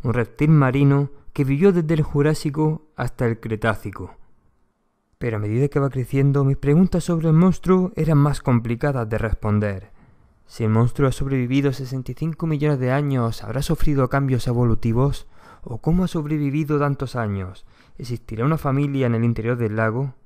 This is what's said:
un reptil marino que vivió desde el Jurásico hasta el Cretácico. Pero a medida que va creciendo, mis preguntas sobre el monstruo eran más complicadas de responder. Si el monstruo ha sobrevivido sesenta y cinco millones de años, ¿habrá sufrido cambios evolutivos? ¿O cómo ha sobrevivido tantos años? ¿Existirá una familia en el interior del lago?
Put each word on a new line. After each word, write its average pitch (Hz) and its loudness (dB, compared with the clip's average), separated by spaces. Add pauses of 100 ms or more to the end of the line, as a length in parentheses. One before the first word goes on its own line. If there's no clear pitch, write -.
un 123 -2
reptil 123 0
marino 139 4 (200)
que 143 -2
vivió 143 4
desde 170 0
el 156 0
Jurásico 156 -2
hasta 123 -4
el 113 -2
Cretácico. 104 -6 (1040)
Pero 113 -4
a - -4
medida 110 0
que 147 0
va 139 0
creciendo, 139 0
mis 135 2
preguntas 165 2
sobre 165 0
el 160 4
monstruo 180 4
eran 156 2
más 143 2
complicadas 120 0
de 110 -2
responder. 104 -2 (560)
Si - -8
el 110 2
monstruo 120 2
ha 127 2
sobrevivido 135 0
sesenta 131 -8
y 120 -10
cinco 165 -6
millones 147 0
de 127 0
años, 131 -2
¿habrá 113 -6
sufrido 143 2
cambios 135 0
evolutivos? 120 0 (340)
¿O 117 -12
cómo 175 0
ha 175 0
sobrevivido 147 -2
tantos 143 -2
años? 98 -6 (320)
¿Existirá 117 -8
una 156 2
familia 139 0
en 120 2
el 113 0
interior 117 0
del 110 -2
lago? 113 -2 (100)